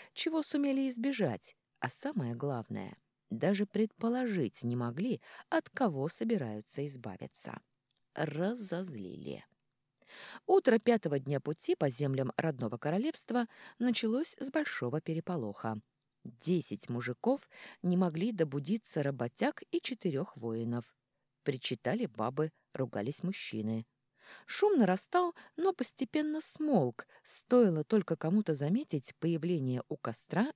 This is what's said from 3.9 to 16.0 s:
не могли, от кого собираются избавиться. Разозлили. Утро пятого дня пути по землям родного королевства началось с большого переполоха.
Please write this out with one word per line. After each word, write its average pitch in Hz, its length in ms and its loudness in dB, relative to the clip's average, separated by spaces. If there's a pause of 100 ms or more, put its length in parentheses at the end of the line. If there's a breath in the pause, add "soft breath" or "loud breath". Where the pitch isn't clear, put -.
не 120 140 0
могли, 131 440 -2 (280 loud breath)
от - 200 0
кого 156 380 0
собираются 143 800 -4
избавиться. 120 760 -10 (540)
Разозлили. 156 1300 -4 (1040 loud breath)
Утро 285 340 6
пятого 170 400 4
дня 135 200 0
пути 160 360 -2
по 147 140 4
землям 135 480 0
родного 123 400 0
королевства 233 680 -2 (320 loud breath)
началось 240 600 0
с 269 120 -6
большого 156 500 -2
переполоха. 117 800 -4 (440)